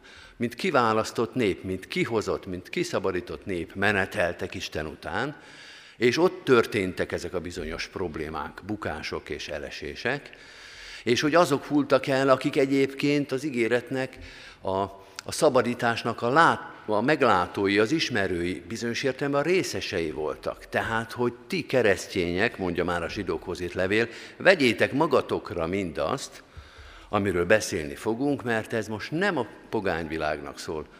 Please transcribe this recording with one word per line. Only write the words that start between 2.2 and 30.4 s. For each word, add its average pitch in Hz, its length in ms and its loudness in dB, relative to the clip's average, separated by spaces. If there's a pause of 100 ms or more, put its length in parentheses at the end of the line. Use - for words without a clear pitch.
mint 90 220 -8
kiszabadított 90 760 -4
nép 87 300 -6
meneteltek 95 800 0
Isten 82 320 -6
után, 98 500 -6 (600)
és 120 220 4
ott 175 260 2
történtek 101 680 4
ezek 87 220 -4
a 90 60 -4
bizonyos 82 460 -8
problémák, 78 800 -6
bukások 80 640 -6
és 71 200 -8
elesések, 73 840 -6 (720)
és 117 160 4
hogy 151 140 2
azok 139 300 6
hulltak 139 420 2
el, 135 220 4
akik 131 280 4
egyébként 139 760 2
az 131 120 -2
ígéretnek, 123 720 0 (420)
a, 95 100 -4 (540)
a - 80 -10
szabadításnak 120 880 2
a 117 60 2
lát-, 139 460 4 (120)
a 104 140 0
meglátói, 104 800 4
az 110 140 4
ismerői, 92 760 0
bizonyos 117 340 -4
értelemben 139 380 0
a 143 40 0
részesei 107 680 -2
voltak. - 580 -6
Tehát, 113 440 -2
hogy 120 200 0 (140)
ti 156 200 -4
keresztények, 98 920 2
mondja 87 260 0
már 87 180 -2
a 82 60 -4
zsidókhoz 87 520 -6
írt 87 140 -6
levél, 101 340 2 (280)
vegyétek 120 560 4
magatokra 110 720 2
mindazt, 87 760 -4 (640)
amiről 98 360 2
beszélni 87 500 2
fogunk, 117 480 -2
mert 113 300 -2
ez 110 160 -2
most 107 220 -8
nem 180 260 -2
a 123 100 0 (220)
pogány 87 400 -2
világnak 76 500 -4